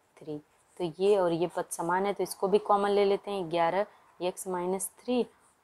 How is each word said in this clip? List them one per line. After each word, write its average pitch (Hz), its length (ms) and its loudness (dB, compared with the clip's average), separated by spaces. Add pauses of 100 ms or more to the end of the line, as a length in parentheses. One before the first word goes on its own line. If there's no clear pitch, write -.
(160)
थ्री, 151 220 -10 (420)
तो 175 200 -2
ये 202 180 6
और 175 140 2
ये 170 140 0 (100)
पद 170 140 -2
समान 180 360 -2
है 202 60 0
तो 190 100 -4
इसको 185 260 -4
भी 202 120 4
कॉमन 202 300 2
ले 202 140 4
लेते 196 260 0
हैं, 185 200 -6
ग्यारह 170 360 0 (340)
एक्स 180 280 -6
माइनस 185 500 -4
थ्री, 247 260 -2 (400)